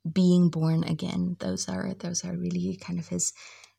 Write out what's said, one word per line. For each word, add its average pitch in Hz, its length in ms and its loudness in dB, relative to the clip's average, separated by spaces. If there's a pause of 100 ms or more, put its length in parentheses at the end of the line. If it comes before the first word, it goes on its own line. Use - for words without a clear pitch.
(120)
being 180 380 6
born 160 340 2
again. 180 560 -2
Those 185 280 -4
are, 190 280 -4
those 175 280 -6
are 180 140 -6
really 90 400 -2
kind 87 220 -6
of 80 80 -10
his, - 260 -4 (460)